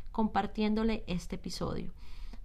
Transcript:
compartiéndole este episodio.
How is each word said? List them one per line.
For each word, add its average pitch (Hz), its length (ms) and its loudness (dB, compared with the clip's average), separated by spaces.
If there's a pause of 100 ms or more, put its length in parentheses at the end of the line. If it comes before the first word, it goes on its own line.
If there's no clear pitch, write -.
(120)
compartiéndole 214 960 2
este 175 300 -2
episodio. - 560 -2 (520)